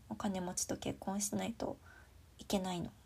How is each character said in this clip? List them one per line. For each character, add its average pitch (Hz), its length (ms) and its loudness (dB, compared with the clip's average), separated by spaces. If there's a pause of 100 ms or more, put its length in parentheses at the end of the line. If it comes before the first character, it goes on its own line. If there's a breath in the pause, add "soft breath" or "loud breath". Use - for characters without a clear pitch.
(100)
お 220 40 -2
金 190 280 2
持 180 100 0
ち - 140 0
と - 100 2
結 - 240 -2
婚 196 220 0
し 208 140 2
な 185 100 2
い 233 80 -2
と - 240 -2 (580 loud breath)
い - 80 -14
け 202 140 4
な 185 160 2
い 175 80 0
の、 - 80 -2 (160)